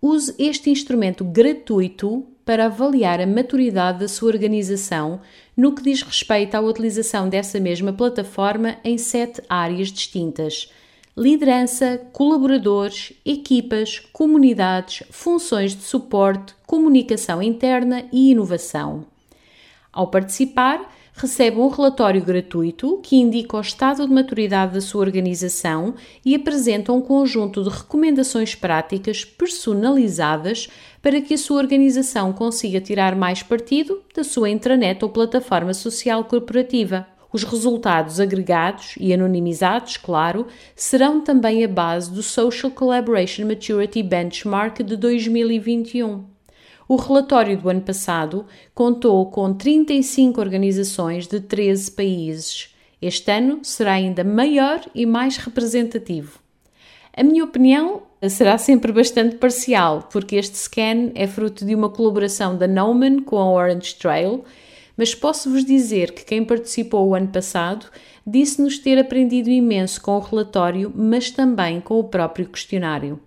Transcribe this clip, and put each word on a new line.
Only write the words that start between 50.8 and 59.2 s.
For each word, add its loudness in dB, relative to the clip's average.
de -4
treze 0
países. -6
Este -4
ano 2
será -2
ainda 0
maior 2
e -2
mais 0
representativo. -4
A 2
minha 6
opinião 4
será 4
sempre 4
bastante 2